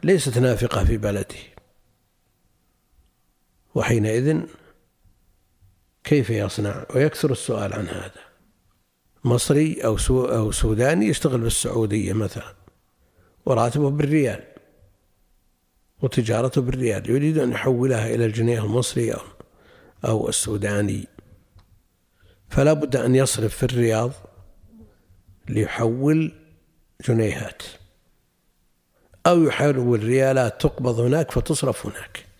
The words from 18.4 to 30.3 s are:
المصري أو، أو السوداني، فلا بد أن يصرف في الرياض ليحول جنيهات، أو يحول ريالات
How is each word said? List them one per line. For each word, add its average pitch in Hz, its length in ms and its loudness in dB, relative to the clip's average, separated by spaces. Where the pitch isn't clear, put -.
المصري 117 500 -2
أو، - 60 -10
أو 110 240 0
السوداني، 101 800 -2
فلا 139 240 4
بد 147 240 0
أن 123 180 2
يصرف 120 420 0
في - 60 -4
الرياض 120 480 0
ليحول 123 840 0
جنيهات، 113 540 -2
أو 170 160 6
يحول 127 640 2
ريالات 131 560 2